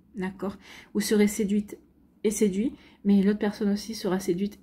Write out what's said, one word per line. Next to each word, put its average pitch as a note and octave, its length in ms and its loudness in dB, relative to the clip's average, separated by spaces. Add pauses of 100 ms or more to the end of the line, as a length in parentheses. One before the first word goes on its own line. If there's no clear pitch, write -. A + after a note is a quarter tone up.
(180)
D'accord ? F#3+ 400 -8 (380)
Vous G#3 60 0
serez G#3 280 4
séduite G#3 500 -2 (460)
et G#3 80 2
séduit, G#3+ 400 0 (320)
mais G3+ 180 4
l'autre G#3 160 2
personne G#3 300 -2
aussi G3+ 260 -4
sera F#3 240 -2
séduite F#3+ 440 -2